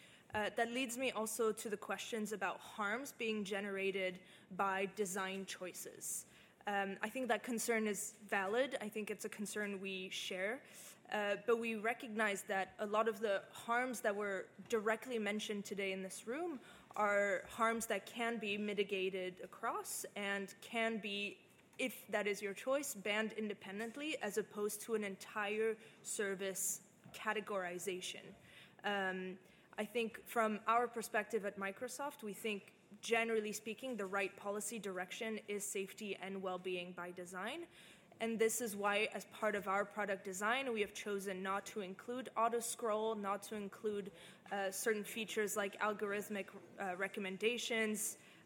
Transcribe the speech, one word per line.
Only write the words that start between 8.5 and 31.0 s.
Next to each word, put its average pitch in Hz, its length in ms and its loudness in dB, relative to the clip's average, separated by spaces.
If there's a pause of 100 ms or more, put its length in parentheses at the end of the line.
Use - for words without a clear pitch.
I 214 80 -4
think 214 240 -4
it's 202 140 -6
a 214 40 -4
concern 202 520 -4
we 190 280 -4
share. 202 520 -2 (500)
Uh, 208 240 4 (100)
but 226 140 6
we 226 160 0
recognize 214 680 2
that 190 260 2 (100)
a - 60 0
lot 214 240 6
of 208 100 0
the 202 220 4 (100)
harms 240 480 0
that 208 160 4
were 202 300 -2 (240)
directly 226 500 2
mentioned 208 460 0
today 196 260 0
in 190 100 -2
this 190 240 -8
room 294 360 -2 (340)
are 202 540 4
harms 226 380 2
that 196 180 0
can 233 320 0
be 208 200 0
mitigated 190 760 0 (100)
across 285 640 -2 (100)
and 202 460 0
can 226 380 0
be, 202 380 -2 (400)
if - 320 -2
that 208 160 2
is 202 160 2
your 196 120 -2
choice, 269 400 0
banned 214 400 0
independently 220 880 -4
as 208 160 0
opposed 208 420 -2
to 226 160 -2
an 214 80 2
entire 214 720 0 (280)
service 196 760 0 (340)
categorization. 185 1080 -2 (640)
Um, 185 520 2 (400)
I 214 80 0
think 226 400 -2
from 214 420 4
our 233 180 6
perspective 220 600 0